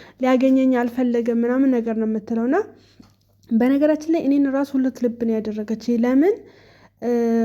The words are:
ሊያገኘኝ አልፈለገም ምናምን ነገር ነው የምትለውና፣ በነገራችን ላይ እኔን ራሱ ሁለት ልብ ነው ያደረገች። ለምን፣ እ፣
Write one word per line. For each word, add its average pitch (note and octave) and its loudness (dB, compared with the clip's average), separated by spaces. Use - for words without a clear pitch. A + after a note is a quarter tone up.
ሊያገኘኝ C4 2
አልፈለገም A#3+ -2
ምናምን C4 2
ነገር A3+ -2
ነው A3 -2
የምትለውና፣ A3+ -2
በነገራችን C#4 2
ላይ E4 2
እኔን C#4 2
ራሱ C4+ -2
ሁለት C4 -2
ልብ A#3 -2
ነው A3+ 0
ያደረገች። G#3+ -6
ለምን፣ C4 2
እ፣ A#3 -4